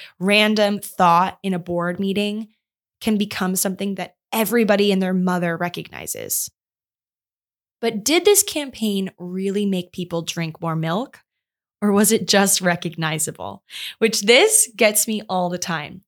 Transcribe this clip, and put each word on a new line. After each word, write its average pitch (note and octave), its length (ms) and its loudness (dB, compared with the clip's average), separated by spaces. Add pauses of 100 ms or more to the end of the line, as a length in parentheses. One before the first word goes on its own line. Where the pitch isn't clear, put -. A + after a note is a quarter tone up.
(180)
random G#3 600 2
thought F3+ 640 2
in F#3+ 120 -2
a F3 40 -2
board F3 400 -4
meeting G#3 500 -4 (520)
can A3 160 0
become G3 400 -2
something G3 380 -4
that F#3+ 220 -10 (140)
everybody G#3 640 2
and F#3+ 80 2
their F#3 140 0
mother F3+ 420 0
recognizes. - 960 -8 (1300)
But A3 240 -4
did E4+ 220 2
this G#4 160 6
campaign A3 760 -4
really F#3+ 460 -2
make F#3 260 -2
people F3 300 -6
drink E3 400 -6
more E3 160 -4
milk? E3 440 -4 (640)
Or G#3 100 4
was G#3 200 4
it A3 160 2
just G3 320 4
recognizable? D#3+ 1040 -4 (360)
Which A3+ 200 2
this C4+ 560 4
gets G#3+ 320 2
me G#3+ 220 -4
all F#3 180 0
the F3 80 -6
time. D#3+ 520 -8